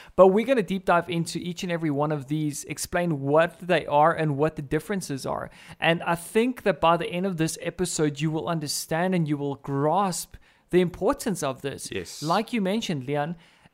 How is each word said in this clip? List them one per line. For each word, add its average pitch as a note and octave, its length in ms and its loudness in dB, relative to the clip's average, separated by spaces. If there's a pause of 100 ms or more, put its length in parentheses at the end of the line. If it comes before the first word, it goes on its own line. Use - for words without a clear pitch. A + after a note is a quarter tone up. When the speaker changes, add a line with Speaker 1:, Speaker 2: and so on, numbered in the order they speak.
(160)
Speaker 1:
But F#3 120 10
we're G#3 180 6
gonna B3+ 180 2
deep F#3 220 -4
dive F3 240 2
into E3+ 300 -2
each F3 240 -8
and F3 80 -4
every E3 200 0
one D3 200 0
of C#3 160 -4
these, D3+ 380 -2
explain E3 560 -2
what D#3 400 2
they F3 240 0
are D3+ 280 4
and D#3 240 0
what D#3 180 0
the D#3 60 -10
differences D3+ 640 -4
are. - 240 -6 (300)
And E3+ 240 2
I E3+ 120 0
think A#3 480 -2
that G3 180 0
by E3 160 6
the E3+ 120 -4
end F3 160 -4
of F#3 120 -2
this D#3+ 240 0
episode, D#3+ 580 -2
you D#3+ 120 0
will D#3 160 -4
understand E3 680 -2
and E3 120 2
you D3 100 0
will C#3 180 -4
grasp D#3 800 0 (340)
the F3+ 120 4
importance F#3 640 0
of C3 180 -4
this. - 300 -8
Speaker 2:
Yes. - 300 -8
Speaker 1:
Like F3+ 300 0
you A3+ 100 0
mentioned, F#3 460 -2
Leon, D3 280 -2 (380)